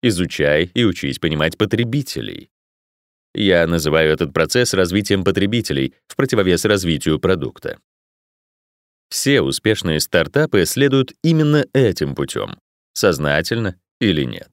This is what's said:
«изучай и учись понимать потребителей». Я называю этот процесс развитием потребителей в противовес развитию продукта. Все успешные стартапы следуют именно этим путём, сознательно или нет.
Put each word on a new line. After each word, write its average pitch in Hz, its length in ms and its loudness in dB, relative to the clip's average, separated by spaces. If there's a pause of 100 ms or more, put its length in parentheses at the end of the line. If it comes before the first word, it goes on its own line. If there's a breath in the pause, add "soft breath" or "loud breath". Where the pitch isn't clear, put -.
«изучай 85 720 0
и 120 100 2
учись 87 340 -2
понимать 78 380 -2
потребителей». 110 920 -4 (840)
Я 90 340 2
называю 80 460 2
этот 76 220 -2
процесс 117 400 0
развитием 95 500 0
потребителей 95 720 -2 (140 soft breath)
в - 80 -20
противовес 98 480 2
развитию 85 540 0
продукта. - 600 -4 (1300)
Все 139 320 2
успешные 78 600 0
стартапы 90 680 2
следуют 135 460 0 (100)
именно 151 500 2
этим 92 420 0
путём, 65 440 -6 (340)
сознательно 87 840 0 (240)
или 82 240 0
нет. 52 280 -12